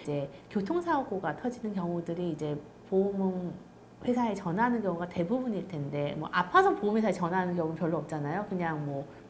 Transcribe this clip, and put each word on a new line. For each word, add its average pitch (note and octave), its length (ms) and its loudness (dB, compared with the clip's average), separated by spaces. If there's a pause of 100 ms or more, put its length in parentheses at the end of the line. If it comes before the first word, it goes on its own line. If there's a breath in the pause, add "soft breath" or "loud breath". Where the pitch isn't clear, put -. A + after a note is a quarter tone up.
이제 C#3+ 280 -2 (200 loud breath)
교통사고가 A3 840 0
터지는 A#3+ 380 -4
경우들이 F3 580 -2
이제 D3+ 260 -2 (320)
보험 F#3+ 640 2 (520)
회사에 A#3+ 280 2
전화하는 G#3+ 480 2
경우가 F3 280 -2
대부분일 G3+ 580 0
텐데 C#3+ 500 -2
뭐 D3+ 140 -4
아파서 F4+ 440 6
보험회사에 G#3+ 360 2
전화하는 F3+ 440 2
경우는 E3 200 0
별로 E3 220 0
없잖아요. D#3 520 -2
그냥 E3 360 -2
뭐 C#3 200 -4 (240 loud breath)